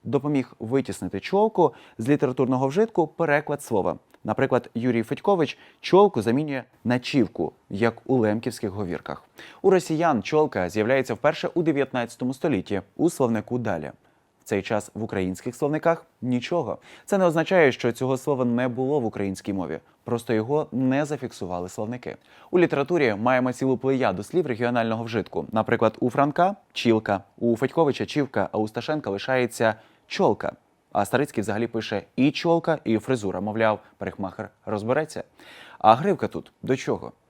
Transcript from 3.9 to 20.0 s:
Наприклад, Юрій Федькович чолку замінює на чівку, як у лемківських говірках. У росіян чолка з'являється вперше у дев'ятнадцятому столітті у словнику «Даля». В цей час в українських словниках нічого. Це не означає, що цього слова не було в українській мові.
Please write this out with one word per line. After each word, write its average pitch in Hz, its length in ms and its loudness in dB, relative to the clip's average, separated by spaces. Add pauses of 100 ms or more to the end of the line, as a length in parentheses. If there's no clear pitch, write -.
Наприклад, 127 500 0
Юрій 117 280 0
Федькович 160 560 0 (220)
чолку 185 420 6
замінює 135 400 0 (220)
на 123 140 2
чівку, 120 540 0 (180)
як 113 360 0
у 131 100 2
лемківських 110 540 0
говірках. 87 540 -8 (380)
У 190 80 6
росіян 165 520 2
чолка 131 460 0
з'являється 113 460 0
вперше 151 400 -2
у 175 80 0
дев'ятнадцятому 131 720 -2
столітті 101 480 -2 (140)
у 160 140 2
словнику 120 480 0
«Даля». 87 340 -4 (480)
В - 40 -20
цей 98 180 -2
час 107 320 -4
в 107 80 -6
українських 98 540 -4
словниках 156 500 0 (160)
нічого. 123 560 -2 (260)
Це 202 140 0
не 185 60 4
означає, 165 480 4
що 117 200 0
цього 131 240 -2
слова 131 280 -2
не 120 240 0
було 131 320 -2
в 117 40 -4
українській 101 480 -4
мові. 82 280 -6 (280)